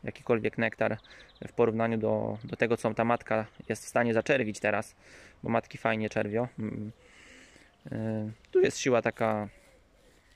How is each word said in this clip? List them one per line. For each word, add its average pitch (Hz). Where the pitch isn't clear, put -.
jakikolwiek 113
nektar 113
w -
porównaniu 113
do, 107
do -
tego, 117
co 110
ta 117
matka 113
jest 110
w -
stanie 120
zaczerwić 113
teraz, 104
bo -
matki 117
fajnie 110
czerwią. 110
Mm. 107
E, 110
tu 370
jest -
siła 120
taka 107